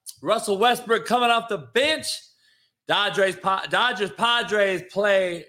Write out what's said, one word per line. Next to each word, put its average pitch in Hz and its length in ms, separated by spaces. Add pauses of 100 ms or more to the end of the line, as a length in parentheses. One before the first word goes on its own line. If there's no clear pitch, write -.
(220)
Russell 208 340
Westbrook 226 480
coming 240 240
off 233 220
the 202 80
bench. 262 480 (840)
Dodgers, 190 480
Pa-, 190 320
Dodgers 202 440
Padres 202 760
play 185 580